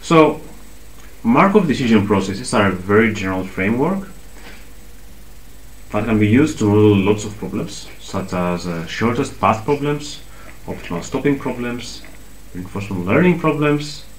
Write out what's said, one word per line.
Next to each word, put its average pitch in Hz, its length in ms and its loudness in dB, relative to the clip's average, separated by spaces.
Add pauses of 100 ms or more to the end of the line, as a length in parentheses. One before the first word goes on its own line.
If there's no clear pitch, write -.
So, 156 380 6 (800)
Markov 180 420 6
decision 113 400 4
processes 98 480 0
are 104 140 4
a 92 40 2
very 101 420 2
general 95 320 -4
framework 131 640 -2 (1800)
that 107 120 -2
can 110 160 2
be 107 80 6
used 139 320 4
to 110 60 2
model 104 320 8
lots 104 260 4
of 107 140 -10
problems, 107 500 -8 (140)
such 95 320 -6
as, 90 340 -2
uh, 85 180 -4
shortest 120 540 -2
path 107 240 4
problems, 143 560 -2 (480)
optimal - 380 -8
stopping 139 340 0
problems, 120 640 -6 (520)
reinforcement 95 520 -6
learning 160 340 4
problems 147 640 0 (160)